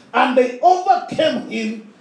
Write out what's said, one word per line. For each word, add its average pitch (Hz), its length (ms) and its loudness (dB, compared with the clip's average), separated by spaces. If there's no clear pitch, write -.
"And 254 240 2
they 247 220 0
overcame 349 920 0
him 220 520 -8